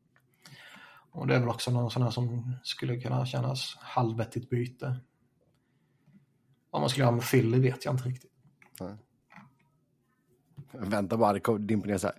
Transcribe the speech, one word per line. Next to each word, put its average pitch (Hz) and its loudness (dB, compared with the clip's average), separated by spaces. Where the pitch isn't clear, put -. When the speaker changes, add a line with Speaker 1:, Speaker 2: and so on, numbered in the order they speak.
Speaker 1:
Och - -6
det 135 4
är 131 6
väl 120 2
också 117 -4
någon 120 0
sån 127 0
här 120 2
som 123 -4
skulle 127 -6
kunna 127 -2
kännas 127 -4
halvvettigt 123 -2
byte. 123 -4
Vad 151 -2
man 143 2
skulle 135 2
göra 120 6
med 117 0
Philly 123 6
vet 127 2
jag 143 0
inte 127 -2
riktigt. - -8
Speaker 2:
Nej. 95 -12
Vänta 104 -2
bara, 110 6
det 98 0
kom, 107 0
dimper 104 0
ner 101 2
så - -2
här, - -2